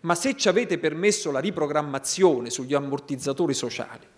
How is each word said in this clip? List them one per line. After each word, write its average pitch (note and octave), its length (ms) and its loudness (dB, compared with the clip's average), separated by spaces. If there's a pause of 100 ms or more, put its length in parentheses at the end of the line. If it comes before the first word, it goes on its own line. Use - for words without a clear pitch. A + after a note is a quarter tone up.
ma E3+ 140 0
se C4+ 200 0
ci - 120 0
avete F#3 320 2
permesso E3+ 500 0
la C3+ 100 0
riprogrammazione D3 1080 2
sugli B2+ 240 -4
ammortizzatori C#3 800 -2
sociali - 520 -6 (120)